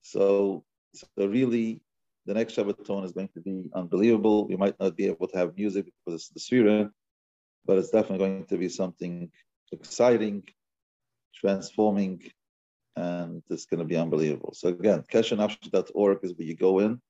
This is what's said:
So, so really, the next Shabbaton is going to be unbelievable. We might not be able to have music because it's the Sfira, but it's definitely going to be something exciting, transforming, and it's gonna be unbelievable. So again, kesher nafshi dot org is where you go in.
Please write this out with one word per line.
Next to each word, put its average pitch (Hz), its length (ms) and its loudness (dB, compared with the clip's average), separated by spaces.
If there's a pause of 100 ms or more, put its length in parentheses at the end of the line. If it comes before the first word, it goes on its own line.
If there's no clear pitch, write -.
So, 98 600 0 (300)
so - 120 -20 (100)
really, 113 680 0 (440)
the 98 80 -4
next 113 220 -2
Shabbaton 101 480 -4
is 87 80 -8
going 95 220 -8
to 82 60 -14
be 92 340 -8
unbelievable. 104 720 2
We 95 100 -4
might 98 220 0
not 95 180 -2
be 98 100 -2
able 101 220 -4
to 92 100 -6
have 87 180 -2
music 98 300 -4
because - 340 -12
it's - 80 -18
the - 120 -18
Sfira, 107 500 4 (760)
but 95 140 4
it's 92 120 0
definitely 98 360 2
going 95 200 -4
to 92 120 -2
be 90 100 -2
something 87 640 -8 (420)
exciting, 107 680 0 (920)
transforming, 98 880 0 (760)
and 85 540 -6
it's 85 160 -6
gonna 82 220 -4
be 85 100 -2
unbelievable. 78 580 -2
So - 140 -2
again, 90 420 2
kesher 113 280 2
nafshi 104 320 -4
dot 95 240 0
org 98 280 4
is 90 140 -6
where 80 100 -8
you 82 80 -6
go 95 260 4
in. 113 300 0